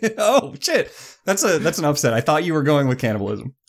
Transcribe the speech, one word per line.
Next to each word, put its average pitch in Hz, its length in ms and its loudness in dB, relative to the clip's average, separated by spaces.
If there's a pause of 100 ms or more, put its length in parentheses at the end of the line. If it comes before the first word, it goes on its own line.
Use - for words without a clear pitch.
(180)
Oh, 220 420 2
shit. 277 300 -2 (360)
That's 196 180 0
a, 127 140 2
that's 139 200 -2
an 165 60 -2
upset. 143 300 2
I 117 80 0
thought 156 220 2
you 170 100 -2
were 151 80 0
going 143 260 2
with 127 100 0
cannibalism. 104 560 -4 (140)